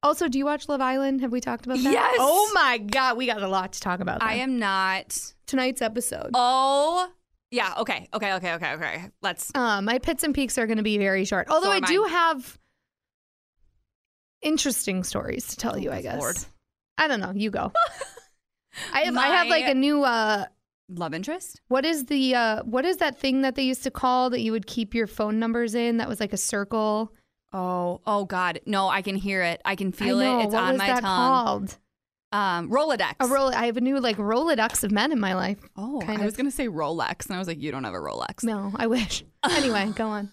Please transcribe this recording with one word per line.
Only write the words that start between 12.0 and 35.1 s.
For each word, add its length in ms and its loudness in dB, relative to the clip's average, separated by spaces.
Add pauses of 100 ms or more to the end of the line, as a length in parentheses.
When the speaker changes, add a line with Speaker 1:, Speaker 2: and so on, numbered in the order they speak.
Speaker 2:
I. 60 0
Speaker 1:
have 480 0 (1800)
interesting 640 0
stories 440 -6
to 80 -10
tell 180 -4
Speaker 2:
Oh, 40 -4
Speaker 1:
you, 120 -4
I 60 -6
Speaker 2:
good 80 -8
Speaker 1:
guess. 160 -6
Speaker 2:
Lord. 160 -2 (600)
Speaker 1:
I 120 2
don't 120 0
know. 140 -6
You 160 -2
go. 280 -4
Speaker 2:
<laughs> 1120 -8
Speaker 1:
I 80 2
have, 160 0
I 120 4
have, 200 4
like, 160 4
Speaker 2:
My 60 2
Speaker 1:
a 40 4
new, 300 4
uh, 400 2 (440)
Speaker 2:
love 260 -6
interest? 540 -8
Speaker 1:
what 160 2
is 220 0
the, 280 2
uh, 300 2
what 200 -2
is 140 0
that 200 0
thing 240 2
that 140 0
they 60 0
used 220 0
to 60 -2
call 400 2
that 100 -2
you 120 0
would 140 -2
keep 280 -4
your 120 0
phone 320 -2
numbers 360 0
in 240 0
that 100 -2
was, 120 -4
like, 120 -2
a 40 -4
circle? 760 -2 (400)
Speaker 2:
Oh, 540 -2
oh 180 0
God. 420 -2
No, 220 2
I 140 2
can 140 -4
hear 260 -2
it. 220 -2
I 100 0
can 180 -2
feel 280 0
Speaker 1:
I 40 4
know. 160 2
Speaker 2:
it. 40 2
It's 100 -2
Speaker 1:
What 80 2
Speaker 2:
on 100 2
Speaker 1:
was 60 2
Speaker 2:
my 80 0
Speaker 1:
that 140 2
Speaker 2:
tongue. 440 4
Speaker 1:
called? 340 -2 (520)
Speaker 2:
Um, 400 0
Rolodex. 500 0
Speaker 1:
A 60 4
Role-, 280 2
I 120 2
have 120 0
a 20 0
new, 200 2
like, 180 0
Rolodex 680 2
of 80 0
men 200 2